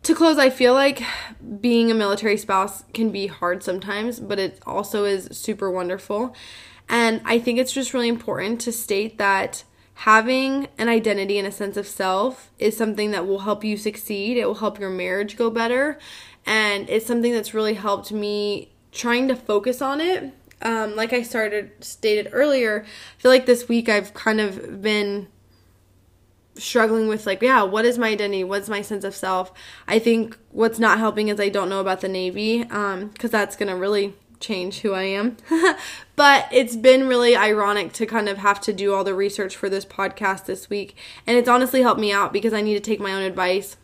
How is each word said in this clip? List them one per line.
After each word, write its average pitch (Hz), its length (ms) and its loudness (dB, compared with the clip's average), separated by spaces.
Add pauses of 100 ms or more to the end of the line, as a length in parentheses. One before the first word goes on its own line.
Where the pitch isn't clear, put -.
To 320 140 2
close, 311 240 4
I 269 100 6
feel 254 240 4
like 269 300 4 (580)
being 233 300 4
a - 20 2
military 208 440 2
spouse 202 540 -2
can 226 200 0
be 196 160 -4
hard 180 340 -4
sometimes, 202 580 -6
but 202 200 -6
it 185 260 -4
also 208 400 -4
is 196 260 -2
super 202 380 -6
wonderful. 196 680 -4 (540)
And 226 340 2
I 233 140 0
think 233 220 0
it's 247 120 0
just 262 220 -4
really 240 140 0
important 233 540 -4
to 240 100 -4
state 214 480 -4
that 196 440 0 (300)
having 262 760 2 (120)
an 226 100 0
identity 208 480 2
and 196 100 -2
a 208 40 -6
sense 202 260 -8
of 202 80 -6
self 202 720 -2
is 214 180 0
something 208 360 -2
that 185 160 -4
will 196 120 0
help 208 240 -4
you 214 140 -2
succeed. 208 580 -4
It 226 100 0
will 202 100 0
help 214 240 -4
your 196 100 -6
marriage 185 480 -4
go 226 140 0
better. 247 480 0 (480)
And 208 420 0
it's 220 160 0
something 240 260 0
that's 214 220 -4
really 214 220 0
helped 202 360 -4
me 208 600 -4 (200)
trying 240 360 0
to 254 80 0
focus 240 480 -2
on 277 180 -2
it. 339 320 -2 (300)
Um, 220 320 -4
like 226 180 -2
I 247 80 0
started, 214 500 -4 (100)
stated 208 500 -2
earlier, 240 520 2
I - 380 -20
feel 254 80 8
like 254 160 8
this 240 240 4
week 233 180 2
I've 208 280 0
kind 214 260 0
of 196 400 -6
been 202 460 0 (1300)
struggling 220 520 0
with, 214 180 -4
like, 190 160 -2
yeah, 240 220 6
what 208 220 0
is 233 120 4
my 226 120 0
identity? 202 340 -2
What's 196 260 -4
my 208 120 -4
sense 202 220 -8
of 196 120 -8
self? 185 380 -4 (340)
I 220 120 2
think 226 380 2 (120)
what's 220 300 0
not 214 200 4
helping 214 280 0
is 208 120 -2
I 202 100 2
don't 196 200 -2
know 196 100 -2
about 190 220 -2
the 190 80 -4
Navy, 196 540 -2
um, 208 540 -4
'cause 233 120 -6
that's 208 260 -2
gonna 202 200 -4
really 202 400 -2 (240)
change 190 400 -6
who 202 140 -2
I 190 100 -2
am. 202 340 -2 (120)
<laughs> 330 280 2 (400)
But 285 340 6
it's 240 240 2
been 262 320 6
really 240 280 6
ironic 208 580 2
to 214 120 -4
kind 208 240 -2
of 196 100 -4
have 202 220 2
to 214 120 -4
do 196 200 0
all 196 100 0
the 190 120 -2
research 202 400 -4
for 202 140 -4
this 196 160 -4
podcast 196 600 -4
this - 240 -8
week. 202 260 -6 (300)
And 233 100 2
it's 240 140 4
honestly 254 320 4
helped 220 200 4
me 208 100 0
out 202 200 2
because 220 220 0
I 208 80 0
need 214 140 0
to 202 40 0
take 208 200 -4
my 196 140 -4
own 196 100 -4
advice 190 600 -2